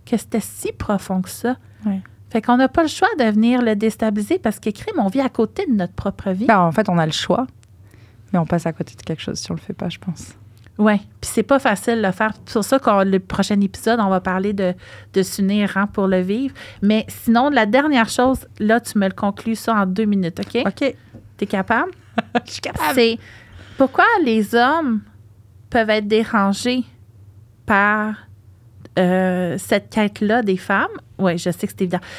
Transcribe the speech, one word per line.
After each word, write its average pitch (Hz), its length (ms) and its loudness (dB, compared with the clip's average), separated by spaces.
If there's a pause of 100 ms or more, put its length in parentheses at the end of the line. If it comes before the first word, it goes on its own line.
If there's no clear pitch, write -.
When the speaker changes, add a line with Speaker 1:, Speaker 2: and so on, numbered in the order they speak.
Speaker 1:
que 233 120 0
c'était - 240 -4
si - 320 -8
profond 190 480 -4
que 185 80 -8
ça. 247 260 -4 (300)
Speaker 2:
Ouais. 196 160 -2 (280)
Speaker 1:
Fait 226 120 -2
qu'on 247 160 2
n'a 262 100 4
pas 339 140 0
le 311 80 2
choix - 180 0 (100)
de 277 60 2
venir 226 380 2
le 226 160 2
déstabiliser 214 640 0
parce 214 200 -2
que, - 120 -6
crime, 392 280 -6
on 202 80 2
vit 262 140 0
à 269 80 0
côté - 380 -2
de 294 40 0
notre 190 220 0
propre - 380 -4
vie. 190 140 -2
Speaker 2:
Ben, 220 140 6
en 175 140 4
fait, 208 160 0
on 175 100 2
a 160 60 2
le 156 80 -2
choix, - 340 -2 (840)
mais 185 60 2
on 160 60 0
passe 170 200 -2
à 165 80 -2
côté - 220 -10
de - 80 -20
quelque 160 180 -8
chose - 180 -8
si - 120 -10
on 170 40 -6
le 160 60 -8
fait - 120 -12
pas, - 160 -8
je - 80 -10
pense. - 360 -10 (440)
Speaker 1:
Ouais, 214 200 4
puis - 360 -10
c'est 220 100 2
pas 277 160 2
facile 233 380 0
de 226 60 0
le 190 80 2
faire. 214 220 -2 (120)
C'est - 80 -10
pour 214 120 0
ça 269 120 2
que 208 280 2
le 190 140 2
prochain 202 420 -2
épisode, 220 400 0
on 202 80 2
va 190 100 2
parler 190 340 -2
de, 190 200 0 (400)
de 190 100 2
s'unir, 196 540 0
hein, 202 100 2
pour 202 200 -2
le 185 120 2
vivre. 214 340 -2 (280)
Mais 214 260 2
sinon, 240 420 2
la 247 160 4
dernière 254 440 4
chose, 254 360 0 (140)
là, 214 220 2
tu - 180 -6
me 196 80 2
le 190 60 -4
conclus 208 420 -4
ça 226 200 -2
en 202 100 2
deux 190 200 0
minutes, 190 360 0
OK ? 233 260 -4
Speaker 2:
OK. 254 280 -2 (420)
Speaker 1:
T'es 202 100 -4
capable ? 226 440 0 (240)
Speaker 2:
<laughs> - 300 -4
Je - 60 -16
suis - 100 -14
capable. 311 340 -2
Speaker 1:
C'est 233 220 4 (600)
pourquoi 269 280 4 (180)
les 220 300 2
hommes 247 480 2 (680)
peuvent 226 200 0
être 214 180 0
dérangés 220 760 2 (800)
par, 214 480 2 (840)
euh, 185 600 2
cette 202 320 -2
quête-là 214 520 0
des 196 160 0
femmes. 214 300 0 (300)
Ouais, 180 200 0
je 175 140 -4
sais 202 160 -4
que - 100 -14
c'est - 60 -4
évident. 180 160 -2 (180)